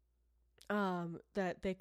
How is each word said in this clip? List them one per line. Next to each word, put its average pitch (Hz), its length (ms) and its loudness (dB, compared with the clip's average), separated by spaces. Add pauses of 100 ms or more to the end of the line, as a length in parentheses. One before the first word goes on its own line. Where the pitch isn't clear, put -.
(680)
um, 180 500 0 (160)
that 185 260 0
they 185 200 -2